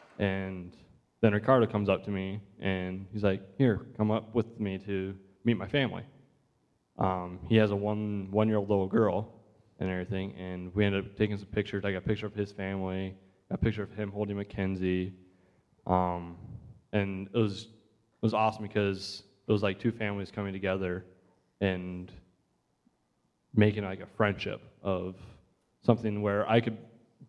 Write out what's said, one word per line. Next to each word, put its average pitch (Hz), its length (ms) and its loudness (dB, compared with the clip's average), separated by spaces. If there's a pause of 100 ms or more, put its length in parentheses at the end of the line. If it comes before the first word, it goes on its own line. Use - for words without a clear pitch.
(180)
And 95 580 -4 (440)
then 110 120 6
Ricardo 117 340 6
comes 104 220 0
up 95 160 2
to 101 60 -6
me, 98 300 -4 (180)
and 92 540 -2
he's 104 100 -4
like, 95 340 0
"Here, 117 300 4 (100)
come 107 140 2
up 110 240 -2
with 113 240 -2
me 98 200 -2
to 95 380 -4 (280)
meet 117 100 4
my 98 140 -4
family." 104 360 0 (920)
Um, 90 400 -2 (100)
he 113 80 4
has 107 140 8
a 101 60 0
one, 104 560 -4
one-year-old 107 360 4
little 98 200 2
girl 104 440 2 (480)
and 95 100 -2
everything, 95 460 -4
and 90 380 -10
we 104 100 4
ended 98 200 2
up - 120 -16
taking 104 200 2
some 101 120 -10
pictures. 101 360 -2
I 101 60 0
got 95 80 -2
a - 80 -8
picture 107 200 -2
of 101 80 -12
his 101 180 -4
family, 95 640 -4 (320)
got - 80 -4
a - 20 -8
picture 104 240 0
of 95 100 -10
him 101 200 -6
holding 101 240 -4
Mackenzie. 92 800 -2 (720)
Um, 87 500 0 (560)
and 98 400 -2
it 120 60 0
was, 101 260 0
it - 580 -16
was 110 120 2
awesome 110 280 2
because 98 640 -2 (240)
it 110 40 2
was, 104 120 4
like, 95 160 -2
two 117 100 0
families 101 400 -4
coming 101 220 -4
together 92 520 -2 (560)
and 90 520 -2 (1400)
making, 107 300 4
like, 98 180 -6
a 92 60 -14
friendship 101 560 0 (200)
of 92 340 -4 (640)
something 107 400 2
where 101 260 0
I 117 120 6
could 113 180 -2 (500)